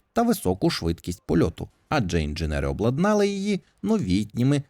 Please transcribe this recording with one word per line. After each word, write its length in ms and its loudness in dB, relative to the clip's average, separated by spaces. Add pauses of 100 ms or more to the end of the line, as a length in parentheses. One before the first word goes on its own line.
(120)
та 100 2
високу 480 2
швидкість 560 -4
польоту, 420 0 (200)
адже 340 0
інженери 440 -4
обладнали 600 0
її 320 -2 (220)
новітніми 880 0